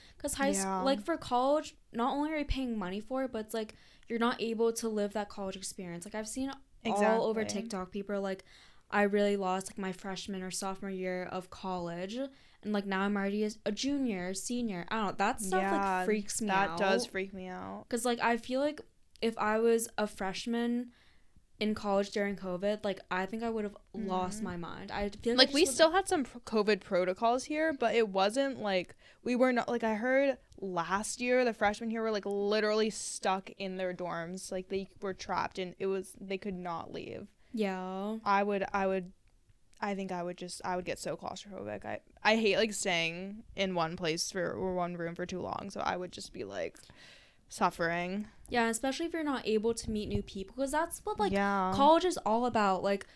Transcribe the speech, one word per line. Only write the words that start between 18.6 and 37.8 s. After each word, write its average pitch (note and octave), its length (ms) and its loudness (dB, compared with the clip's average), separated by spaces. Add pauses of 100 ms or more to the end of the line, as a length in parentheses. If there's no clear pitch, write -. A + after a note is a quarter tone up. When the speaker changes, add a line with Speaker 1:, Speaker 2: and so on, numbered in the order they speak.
Speaker 1:
like D4+ 200 0 (400)
if A3+ 160 0
I G#3+ 220 2
was A3+ 360 4
a G#3+ 120 0
freshman A#3 840 -2 (680)
in G#3+ 160 0
college G3+ 360 2
during G3+ 260 -2
covid, F#3+ 480 -2
like, F#3+ 160 -4 (100)
I F#3 160 0
think A3+ 160 -6
I A#3 60 0
would A3 160 -2
have G3+ 120 -8 (160)
lost F#3+ 440 -2
Speaker 2:
Mm-hmm. G#3+ 80 -6
Speaker 1:
my F3+ 120 -4
mind. F3 340 -8
I G3+ 180 -2
feel A#3 260 -2
like C4 140 8
I - 0 -
Speaker 2:
Like, C#4 40 -6
we C#4+ 80 6
Speaker 1:
just C#4 100 6
would've - 40 0
Speaker 2:
still D#4+ 160 8
had F#4+ 160 4
some E4 160 2
pr-, - 160 -14
covid G#3 400 2
protocols G3+ 640 2
here, D#4 300 0
but A#3 200 2
it A3+ 160 4
wasn't, A3 520 2
like, F#3+ 340 0 (280)
we B3 120 2
were B3+ 160 6
not, A#3+ 180 2
like, A#3 140 0
I A3 120 2
heard C4 420 2 (200)
last F#3 600 -2
year, B3 260 4
the A3+ 80 2
freshmen G#3 360 0
here A3+ 120 -2
were, A3 100 0
like, G#3 140 -2
literally G#3+ 640 2
stuck - 640 -2
in F#3+ 240 -6
their F#3 180 -2
dorms. F3 600 -6
Like, F#3 160 -6
they G3 200 -4 (120)
were F#3+ 120 -4
trapped, - 460 -2
and F3+ 200 -6
it G3 80 -2
was, F#3+ 320 -4
they G3 180 -6
could F#3+ 180 -6
not F3+ 380 -6
leave. - 340 -10 (240)
Speaker 1:
Yeah. G3 720 -2